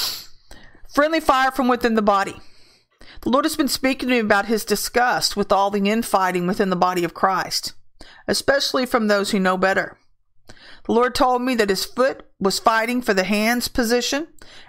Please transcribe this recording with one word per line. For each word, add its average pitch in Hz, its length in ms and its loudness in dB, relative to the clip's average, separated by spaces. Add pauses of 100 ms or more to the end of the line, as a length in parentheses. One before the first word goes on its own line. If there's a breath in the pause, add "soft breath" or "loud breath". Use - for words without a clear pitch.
(920 loud breath)
Friendly 320 260 2
fire 262 320 2
from 262 160 0
within 247 280 2
the 220 60 2
body. 196 340 2 (840 soft breath)
The - 80 -2
Lord 269 140 4
has 311 140 -2
been 302 100 0
speaking 262 400 -2
to 254 80 2
me 247 40 2
about 208 260 2
his 208 180 -2
disgust 208 720 -2
with 202 160 0
all 196 180 2
the 202 200 0
infighting 185 580 0
within 190 220 0
the 180 60 0
body 180 280 0
of 170 100 -4
Christ, - 600 -2 (540 loud breath)
especially 277 580 0
from 233 220 0
those 202 240 0
who 208 80 0
know 185 180 2
better. 190 400 0 (880 loud breath)
The 208 80 0
Lord 247 200 4
told 254 280 2
me 254 140 -2
that 208 140 2
his 190 140 0
foot - 420 -2 (140)
was 190 200 0
fighting 226 420 2
for 226 120 0
the 185 120 2
hand's 214 420 0
position 247 600 -2 (420 loud breath)